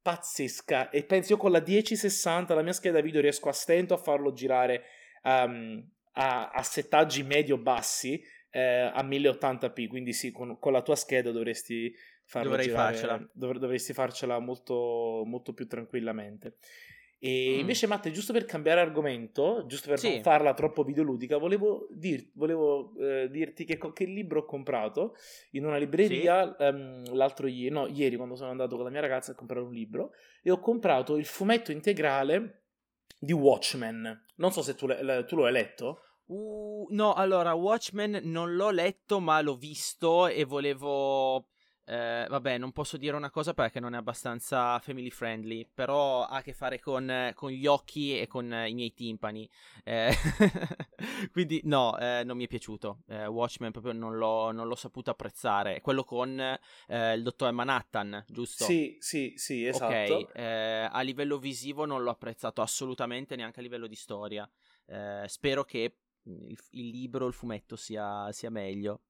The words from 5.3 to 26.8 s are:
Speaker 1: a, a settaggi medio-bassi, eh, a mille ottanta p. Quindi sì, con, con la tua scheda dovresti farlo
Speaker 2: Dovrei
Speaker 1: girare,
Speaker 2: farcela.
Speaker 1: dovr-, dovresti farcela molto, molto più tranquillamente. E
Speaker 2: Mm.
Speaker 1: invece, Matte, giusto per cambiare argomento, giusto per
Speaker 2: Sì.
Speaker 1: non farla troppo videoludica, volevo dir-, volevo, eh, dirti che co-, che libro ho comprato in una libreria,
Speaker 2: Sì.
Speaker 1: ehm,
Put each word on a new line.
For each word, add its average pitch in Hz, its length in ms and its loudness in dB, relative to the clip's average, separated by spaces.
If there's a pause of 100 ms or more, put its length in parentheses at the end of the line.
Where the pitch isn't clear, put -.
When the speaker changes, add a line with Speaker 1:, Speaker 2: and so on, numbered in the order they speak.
Speaker 1:
a, 127 380 0
a 131 120 -4
settaggi 151 600 4
medio-bassi, 135 960 2 (300)
eh, 123 420 2
a 135 100 0
mille 139 260 4
ottanta 131 420 2
p. 120 180 -6
Quindi 123 260 -6
sì, 123 180 -4
con, 120 260 -10
con 143 140 2
la 127 100 4
tua 147 140 2
scheda 123 340 0
dovresti 117 640 -4 (320)
farlo 120 240 -4
Speaker 2:
Dovrei 131 180 2
Speaker 1:
girare, 117 260 4
Speaker 2:
farcela. 113 400 -4
Speaker 1:
dovr-, 127 260 -4
dovresti 127 340 -2
farcela 127 460 -2
molto, 120 880 -4
molto 120 260 -8
più 120 160 -8
tranquillamente. 113 880 -8 (680)
E 131 320 0
Speaker 2:
Mm. 135 40 0
Speaker 1:
invece, 220 280 0
Matte, 202 260 0
giusto 202 200 -6
per 226 140 0
cambiare 160 340 4
argomento, 151 840 0
giusto 135 240 -8
per 143 80 4
Speaker 2:
Sì. 233 120 0
Speaker 1:
non 120 120 -2
farla 147 320 6
troppo 151 280 0
videoludica, 135 540 0
volevo 202 540 2
dir-, 156 420 -4
volevo, 143 680 2
eh, 135 300 0
dirti 151 380 -4
che 165 100 -2
co-, 156 160 -8
che 190 140 -2
libro 185 340 -2
ho 147 60 -4
comprato 135 680 -2 (360)
in 139 160 -4
una 151 100 0
libreria, 165 800 4
Speaker 2:
Sì. - 60 0
Speaker 1:
ehm, 131 520 0